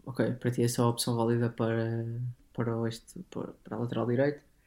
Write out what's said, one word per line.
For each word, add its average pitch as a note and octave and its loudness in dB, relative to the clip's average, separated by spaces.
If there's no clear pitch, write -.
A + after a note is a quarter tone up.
ok, A#2+ 0
para B2 -2
ti B2 0
essa A#2+ 2
é - 6
a A#2 6
opção A#2+ 0
válida A#2 2
para, A2+ 0
para A#2 -2
o A#2 0
este, - -8
para, - -8
para A2 -8
a A2+ -4
lateral A#2+ -2
direita. C3+ 2